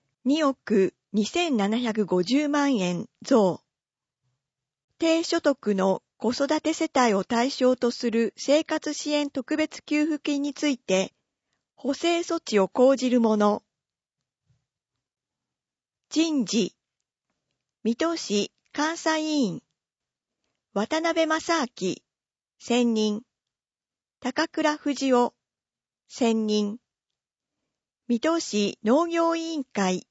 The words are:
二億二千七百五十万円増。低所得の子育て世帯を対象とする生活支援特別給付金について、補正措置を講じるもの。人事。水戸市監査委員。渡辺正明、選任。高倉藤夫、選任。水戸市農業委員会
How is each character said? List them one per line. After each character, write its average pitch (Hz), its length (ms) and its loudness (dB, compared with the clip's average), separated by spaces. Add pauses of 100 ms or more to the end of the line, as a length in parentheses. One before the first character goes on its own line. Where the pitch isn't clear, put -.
(280)
二 311 140 2
億 208 500 0 (200)
二 208 120 0
千 339 320 -2
七 208 220 0
百 220 260 -2
五 180 200 0
十 277 240 0
万 285 300 2
円 180 280 -2 (160)
増。 196 380 2 (1400)
低 330 240 2
所 339 180 -2
得 240 360 0
の 190 260 0 (140)
子 226 160 -2
育 285 280 -2
て 311 140 -2
世 320 220 -4
帯 240 180 4
を 190 80 0
対 240 280 0
象 254 260 2
と 240 160 0
す - 180 -4
る 226 260 0
生 302 280 2
活 311 280 -4
支 294 200 -6
援 294 180 -2
特 277 260 -6
別 302 280 -4
給 302 200 0
付 302 160 -2
金 285 220 -2
に 285 100 -4
つ - 140 -4
い 277 120 0
て、 190 360 -2 (600)
補 269 180 -4
正 339 280 0
措 339 160 -4
置 - 200 -2
を 190 80 4
講 262 300 4
じ 254 120 -2
る 240 120 2
も 220 160 2
の。 208 260 2 (2500)
人 302 340 0
事。 185 300 -2 (1120)
水 233 120 -2
戸 330 200 -2
市 - 360 -4 (200)
監 311 240 -4
査 320 220 -2
委 311 80 -4
員。 262 360 -2 (1120)
渡 233 260 -2
辺 330 280 0
正 320 380 -2 (140)
明、 185 220 -4 (560)
選 240 360 0
任。 214 280 -2 (960)
高 302 300 -4
倉 302 280 -2
藤 269 360 -2
夫、 240 220 2 (760)
選 220 400 0
任。 208 300 0 (1300)
水 240 120 0
戸 330 180 0
市 208 460 -2
農 285 240 4
業 330 260 0
委 330 60 -4
員 320 240 -6
会 185 460 -4